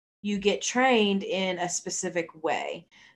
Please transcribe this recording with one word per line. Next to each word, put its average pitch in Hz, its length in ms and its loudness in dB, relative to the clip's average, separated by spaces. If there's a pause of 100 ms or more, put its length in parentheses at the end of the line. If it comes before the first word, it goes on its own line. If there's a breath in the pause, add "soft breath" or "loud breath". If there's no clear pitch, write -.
(220)
you 208 160 -2
get 196 240 2
trained 220 640 4
in 185 360 -2
a 180 100 -2
specific 175 580 -4 (160)
way. 147 440 -2 (280 soft breath)